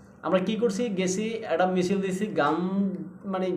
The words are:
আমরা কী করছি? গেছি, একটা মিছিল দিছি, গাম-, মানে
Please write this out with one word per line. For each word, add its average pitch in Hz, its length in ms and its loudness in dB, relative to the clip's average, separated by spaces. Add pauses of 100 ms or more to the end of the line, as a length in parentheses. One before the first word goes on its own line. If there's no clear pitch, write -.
(240)
আমরা 175 160 2
কী 214 160 0
করছি? 233 340 0
গেছি, 185 360 0 (180)
একটা 165 220 2
মিছিল 185 360 2
দিছি, 190 260 -2
গাম-, 175 600 0 (360)
মানে 190 320 -2